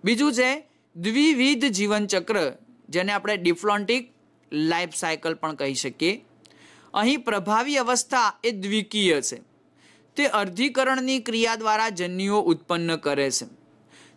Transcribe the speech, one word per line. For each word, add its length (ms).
બીજું 280
છે 360
દ્વિવિધ 680
જીવનચક્ર, 920
જેને 240
આપણે 220
diplontic 720
લાઈફ 420
સાયકલ 400
પણ 200
કહી 200
શકીએ. 500
અહીં 260
પ્રભાવી 560
અવસ્થા 680
એ 60
દ્વિકીય 680
છે. 220
તે 100
અર્ધીકરણની 920
ક્રિયા 360
દ્વારા 320
જન્યુઓ 540
ઉત્પન્ન 540
કરે 340
છે. 160